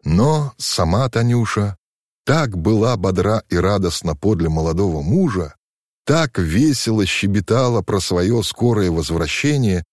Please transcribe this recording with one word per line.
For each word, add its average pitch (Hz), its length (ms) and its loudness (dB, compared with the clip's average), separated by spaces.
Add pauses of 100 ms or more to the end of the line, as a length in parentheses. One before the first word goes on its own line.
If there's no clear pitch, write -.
Но 135 520 0
сама 95 520 -2
Танюша 117 680 0 (480)
так 131 320 0
была 107 400 2
бодра 95 520 0
и 87 80 -2
радостна 87 600 0
подле 87 320 0
молодого 80 540 0
мужа, 98 520 -2 (500)
так 151 340 0
весело 110 640 2
щебетала 104 800 0
про 101 160 -2
свое 95 440 0
скорое 107 480 0
возвращение 85 1040 -2